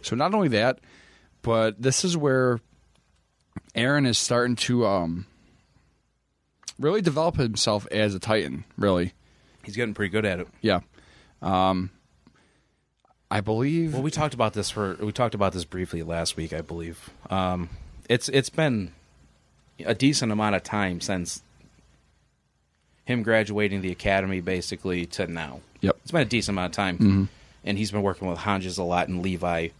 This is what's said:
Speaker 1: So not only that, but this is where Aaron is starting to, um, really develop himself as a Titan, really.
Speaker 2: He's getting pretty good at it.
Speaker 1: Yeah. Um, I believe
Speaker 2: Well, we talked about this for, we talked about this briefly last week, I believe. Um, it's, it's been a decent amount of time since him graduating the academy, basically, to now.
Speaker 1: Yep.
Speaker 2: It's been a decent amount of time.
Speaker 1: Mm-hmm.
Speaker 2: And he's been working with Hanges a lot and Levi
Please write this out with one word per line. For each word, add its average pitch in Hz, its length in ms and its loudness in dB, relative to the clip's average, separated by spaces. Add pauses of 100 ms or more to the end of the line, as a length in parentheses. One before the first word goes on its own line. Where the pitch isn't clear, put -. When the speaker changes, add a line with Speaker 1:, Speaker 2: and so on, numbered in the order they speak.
Speaker 1:
So - 140 -4
not 156 180 0
only 202 160 4
that, 117 300 2 (640)
but 110 380 2
this 135 220 2
is 175 140 0
where 131 420 4 (1160)
Aaron 139 300 4
is 120 120 2
starting 120 400 2
to, 120 280 2
um, 90 420 0 (1500)
really 170 220 2
develop 160 360 2
himself 107 540 0
as 104 240 2
a 92 40 -4
Titan, 87 460 -2 (120)
really. 92 360 2 (500)
Speaker 2:
He's 101 120 -12
getting 113 180 -2
pretty 101 160 -2
good 107 160 0
at 92 140 -2
it. 87 80 -8 (140)
Speaker 1:
Yeah. 98 180 2 (600)
Um, 92 500 2 (1400)
I 104 100 0
believe 139 540 0
Speaker 2:
Well, 127 80 -2
we 151 100 -2
talked 151 220 -2
about 117 200 0
this 104 180 -4
for, 98 280 -2
we 107 140 -2
talked 120 220 -2
about 98 180 2
this 92 100 -4
briefly 85 400 -6
last 82 320 -4
week, 80 160 -6
I 78 100 -6
believe. 82 480 -12 (200)
Um, 92 400 -2 (400)
it's, 120 200 0
it's 135 200 0
been 117 420 0 (960)
a 107 100 2
decent 135 360 2
amount 104 240 2
of 90 80 0
time 95 380 -2
since 90 400 -6 (1600)
him 123 180 0
graduating 104 580 2
the 92 100 -4
academy, 95 500 0
basically, 90 640 -4
to 87 220 -4
now. 80 320 -8 (220)
Speaker 1:
Yep. - 200 2
Speaker 2:
It's - 100 -14
been 170 100 2
a 127 40 2
decent 107 300 0
amount 90 160 -2
of - 40 -10
time. 95 220 0
Speaker 1:
Mm-hmm. 98 260 6 (400)
Speaker 2:
And 101 140 -2
he's 101 140 -2
been 104 100 -2
working 98 260 -2
with 85 120 -4
Hanges 92 400 -2
a 92 40 0
lot 87 240 0
and 90 140 -4
Levi 87 480 -2 (100)